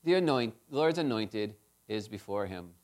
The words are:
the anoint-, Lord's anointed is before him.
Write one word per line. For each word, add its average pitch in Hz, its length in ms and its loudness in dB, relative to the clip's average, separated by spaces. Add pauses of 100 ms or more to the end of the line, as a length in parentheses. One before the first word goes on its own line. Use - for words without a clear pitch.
the 170 120 4
anoint-, 135 400 2 (160)
Lord's 160 260 2
anointed 110 580 -2 (320)
is 107 200 -4
before 101 400 -6
him. 90 240 -12 (120)